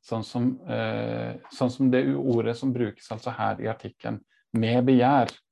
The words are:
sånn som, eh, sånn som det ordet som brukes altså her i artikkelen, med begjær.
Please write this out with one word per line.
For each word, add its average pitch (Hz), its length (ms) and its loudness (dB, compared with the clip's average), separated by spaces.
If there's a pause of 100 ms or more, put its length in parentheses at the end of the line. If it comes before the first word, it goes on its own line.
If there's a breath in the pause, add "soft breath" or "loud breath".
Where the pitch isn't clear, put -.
sånn 110 220 -6
som, 123 220 0 (180)
eh, 113 680 -4 (180)
sånn 127 160 0
som 131 220 2
det 131 240 2
ordet 117 420 0
som 135 160 -2
brukes 117 380 -4
altså 113 240 -8
her 107 260 -4
i 113 80 -4
artikkelen, 113 480 -10 (400)
med 117 300 2
begjær. 127 420 6 (220)